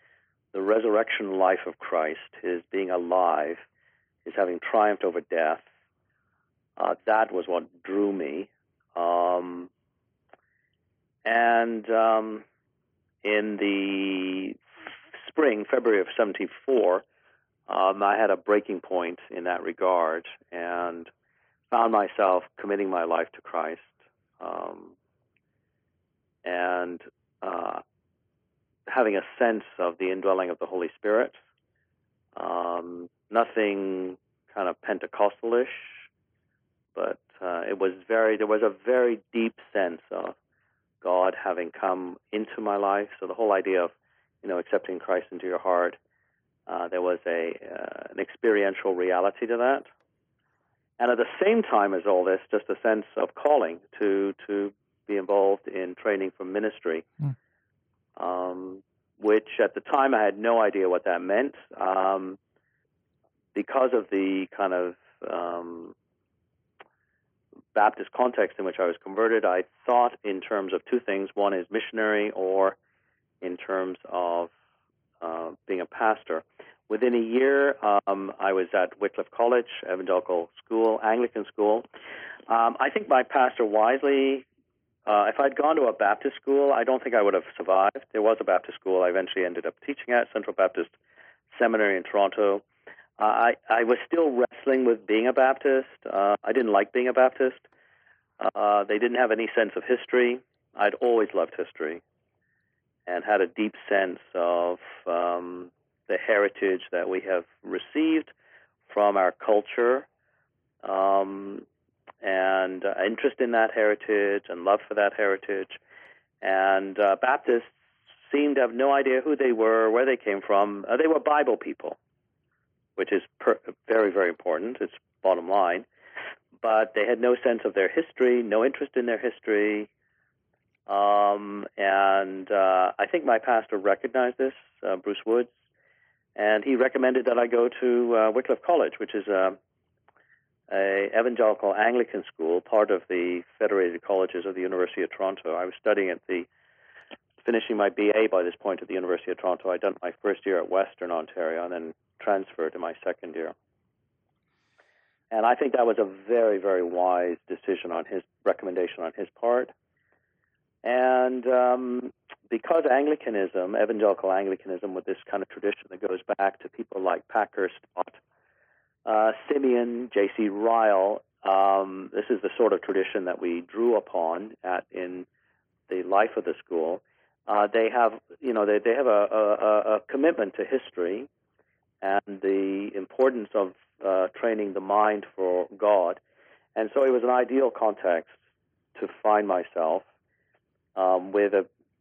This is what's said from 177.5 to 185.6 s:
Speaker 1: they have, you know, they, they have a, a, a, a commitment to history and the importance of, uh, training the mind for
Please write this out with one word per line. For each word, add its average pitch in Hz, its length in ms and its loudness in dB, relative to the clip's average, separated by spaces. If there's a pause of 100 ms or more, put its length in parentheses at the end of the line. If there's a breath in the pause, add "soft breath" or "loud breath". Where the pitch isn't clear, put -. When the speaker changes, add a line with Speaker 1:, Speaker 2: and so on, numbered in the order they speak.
Speaker 1:
they 113 240 2
have, 117 220 2 (260)
you 127 140 -2
know, 107 120 2
they, 104 140 4
they 117 160 2
have 135 100 0
a, 104 260 4
a, 107 340 2
a, 107 300 2
a 104 120 2
commitment 135 480 0
to 101 100 -4
history 107 640 -4 (720)
and 98 400 -4
the 98 540 -2
importance 117 580 -2
of, 95 200 -2 (320)
uh, 92 220 2 (120)
training 107 340 -2
the 95 80 -6
mind 104 440 0 (100)
for 90 320 0 (100)